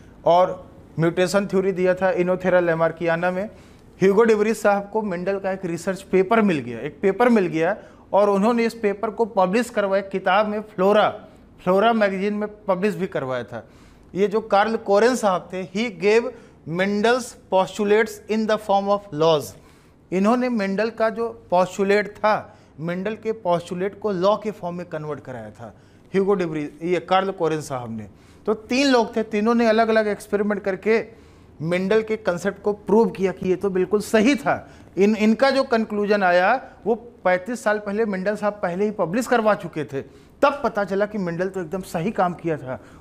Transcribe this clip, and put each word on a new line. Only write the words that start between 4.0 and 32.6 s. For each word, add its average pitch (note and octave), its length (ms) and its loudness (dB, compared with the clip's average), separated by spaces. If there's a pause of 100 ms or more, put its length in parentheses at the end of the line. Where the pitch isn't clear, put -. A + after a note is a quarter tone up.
ह्यूगो G3 220 6
डिब्रीज A3 320 2
साहब G3+ 360 0
को A3 100 -2
मेंडल F#3+ 360 -4
का F#3+ 140 -4
एक F#3+ 120 -8
रिसर्च F3 380 -6
पेपर F#3+ 400 2
मिल F#3 160 2
गया, A#2 220 -10
एक D3 220 -10
पेपर G3 260 2
मिल G#3+ 180 4
गया E3 300 0 (360)
और G3+ 180 4
उन्होंने A3+ 340 2
इस A3+ 100 -2
पेपर G#3 360 -2
को A3 140 0
पब्लिश G3+ 460 0
करवाया G3 320 0
किताब F#3+ 440 0
में, G#3 140 -4
फ्लोरा, G3+ 480 2 (560)
फ्लोरा G3 280 4
मैगजीन G3+ 420 0
में G#3 140 -4 (160)
पब्लिश F#3+ 300 0
भी F3 120 -6
करवाया C3 380 -4
था। A2 240 -14 (460)
ये G3 140 0
जो G#3 120 0
कार्ल A3 360 2
कोरेन A3+ 400 2
साहब F#3+ 360 -2
थे, F#3 140 -8
he G3 380 -6
gave A3 200 4 (560)
Mendel's G#3 560 0 (180)
postulates G#3 840 0
in A3 80 -2
the G#3+ 120 0 (120)
form G3 180 0
of G3+ 120 2 (140)
laws। D3+ 300 2 (680)
इन्होंने A3+ 360 2
मेंडल G#3 420 -2
का A3+ 200 0
जो A3+ 400 -8
पोस्टुलेट G3 580 2 (100)
था, G#3 380 0 (240)
मेंडल F3+ 340 -6
के A3 180 -6
पोस्टुलेट F3+ 680 -4
को G#3+ 100 -4
लॉ G3 260 2
के G#3+ 140 -6
फॉर्म F3 260 -10
में F3 100 -10
कन्वर्ट D3+ 340 -10
कराया A#2 300 -14
था A2 240 -18 (400)
ह्यूगो F#3+ 200 2
डिब्रीज, D#3 480 -6
ये F3 180 0
कार्ल F#3+ 300 0
कोरेन D#3+ 300 -2
साहब A#2+ 360 -8
ने। G#2 120 -12 (380)
तो G#3+ 80 0
तीन B3 320 0
लोग A#3+ 300 2
थे, A3 60 -2
तीनों A3 320 0
ने A#3 140 2
अलग-अलग A3 400 2
एक्सपेरिमेंट G3+ 540 -2
करके G3+ 440 0 (560)
मेंडल F#3+ 400 0
के A3 140 -4
कॉन्सेप्ट F#3+ 460 -4